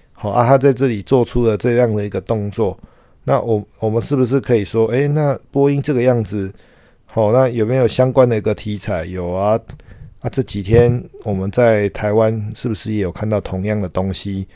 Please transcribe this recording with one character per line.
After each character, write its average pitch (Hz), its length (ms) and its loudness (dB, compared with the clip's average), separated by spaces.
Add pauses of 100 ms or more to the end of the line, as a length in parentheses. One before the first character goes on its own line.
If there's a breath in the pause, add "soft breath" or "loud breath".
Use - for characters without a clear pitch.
(140)
好 104 180 -6
啊， 117 160 2
他 135 100 6
在 135 160 4
这 127 140 0
里 104 160 -4
做 127 200 4
出 120 220 0
了 110 100 2
这 120 200 -2
样 117 180 2
的 104 100 -2
一 104 60 -6
个 98 100 -6
动 104 300 -4
作， 101 260 -2 (480 soft breath)
那 131 160 0
我-， 107 240 -2 (160)
我 110 100 -2
们 110 120 0
是 147 140 -4
不 131 100 2
是 131 140 0
可 120 160 2
以 101 100 0
说， 113 220 0
诶， 131 200 0
那 147 300 0 (140)
波 139 180 2
音 143 100 0
这 147 140 -2
个 123 80 2
样 120 220 2
子， 98 280 -6 (540 soft breath)
好， 107 260 0
那 131 160 4
有 117 180 -2
没 123 100 0
有 127 120 4
相 127 240 2
关 127 160 6
的 117 80 0
一 107 60 -2
个 107 140 -2
题 104 220 -6
材？ 90 280 -4
有 90 260 -6
啊， 101 280 0 (600 loud breath)
啊， 120 80 -6
这 - 120 -2
几 104 220 -6
天 120 400 4 (200)
我 104 100 -4
们 95 180 -4
在 110 380 4
台 104 240 -4
湾 110 420 0
是 - 120 -8
不 113 60 -4
是 110 200 -6
也 107 60 -2
有 90 120 -2
看 107 180 -6
到 104 100 0
同 92 260 -6
样 107 140 -2
的 95 80 -4
东 95 240 -4
西？ 98 440 -8